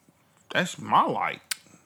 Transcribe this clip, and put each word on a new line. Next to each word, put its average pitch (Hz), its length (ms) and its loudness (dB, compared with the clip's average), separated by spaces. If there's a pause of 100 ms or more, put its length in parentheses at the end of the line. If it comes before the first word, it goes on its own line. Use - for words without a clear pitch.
(540)
that's 165 260 -2
my 131 240 4
light. 98 380 -2 (440)